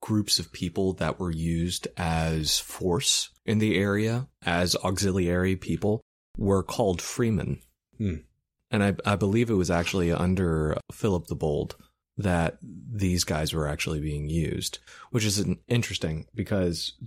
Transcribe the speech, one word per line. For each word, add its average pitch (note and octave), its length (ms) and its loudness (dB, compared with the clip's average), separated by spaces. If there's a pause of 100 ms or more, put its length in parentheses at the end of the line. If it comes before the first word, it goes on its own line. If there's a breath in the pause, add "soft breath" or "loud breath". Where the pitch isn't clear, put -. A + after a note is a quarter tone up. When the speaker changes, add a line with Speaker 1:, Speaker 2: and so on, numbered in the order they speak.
Speaker 1:
groups G#2+ 360 2
of - 140 -8
people F#2+ 420 0
that D#2+ 260 -2
were F2+ 100 -2
used E2 560 0 (100)
as D#2+ 600 0
force - 720 -2 (160)
in G#2+ 120 2
the G#2+ 200 4
area, G#2+ 480 0 (180)
as F2 320 2
auxiliary F#2 800 2
people, G2+ 460 -2 (340)
were G2 280 2
called F#2+ 360 0
freemen. A2+ 600 -2 (360)
Speaker 2:
Hmm. G2 180 -2 (580)
Speaker 1:
And G#2 100 4
I, G2+ 220 4
I G#2 100 2
believe G#2+ 340 2
it A#2 60 2
was F#2 160 2
actually E2+ 400 2
under E2 640 2 (140)
Philip F#2 380 -2
the - 80 -6
Bold D2 400 -2 (420 soft breath)
that F2+ 440 0
these F#2 600 -2
guys D#2 320 -2
were D2+ 140 0
actually D2+ 320 -4
being D2 280 -4
used, - 520 -2 (320 loud breath)
which A2 120 0
is G2+ 140 0
an, F2+ 300 0
interesting F#2+ 640 -2
because F#2 600 -2 (120)